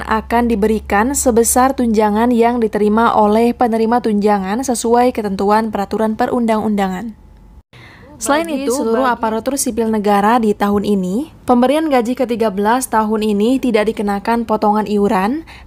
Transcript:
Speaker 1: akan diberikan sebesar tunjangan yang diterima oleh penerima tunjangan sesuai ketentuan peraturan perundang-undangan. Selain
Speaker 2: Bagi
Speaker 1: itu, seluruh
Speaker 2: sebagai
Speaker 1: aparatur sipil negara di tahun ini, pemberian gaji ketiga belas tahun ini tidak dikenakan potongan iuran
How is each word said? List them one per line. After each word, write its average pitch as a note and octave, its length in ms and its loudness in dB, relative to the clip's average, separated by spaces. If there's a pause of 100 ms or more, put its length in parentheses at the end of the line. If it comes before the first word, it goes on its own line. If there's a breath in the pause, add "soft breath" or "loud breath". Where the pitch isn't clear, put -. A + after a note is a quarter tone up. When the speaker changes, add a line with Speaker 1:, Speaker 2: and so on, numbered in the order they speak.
Speaker 1:
akan A#3 400 0
diberikan A3 640 0
sebesar B3+ 640 2
tunjangan A3 560 2
yang A#3 240 2
diterima A3 560 2
oleh A3 400 2
penerima A3+ 480 0
tunjangan G#3 640 0
sesuai A#3+ 480 0
ketentuan G#3 560 0
peraturan G#3+ 480 -4
perundang-undangan. G#3+ 1040 -2 (1000 loud breath)
Selain D4+ 240 -2
Speaker 2:
Bagi C#4 240 -4
Speaker 1:
itu, A#3+ 80 0
seluruh A#3+ 320 0
Speaker 2:
sebagai A#3+ 80 0
Speaker 1:
aparatur A3+ 400 -4
sipil A3+ 320 -2
negara G#3 480 2
di A3 160 2
tahun G3+ 320 0
ini, G3+ 480 -2 (160)
pemberian C4 400 2
gaji B3 240 0
ketiga A3+ 400 -2
belas G#3+ 400 0
tahun G#3+ 320 0
ini G#3+ 320 2
tidak A3 400 0
dikenakan G#3+ 480 -2
potongan G#3+ 400 0
iuran G#3 640 -2 (180 loud breath)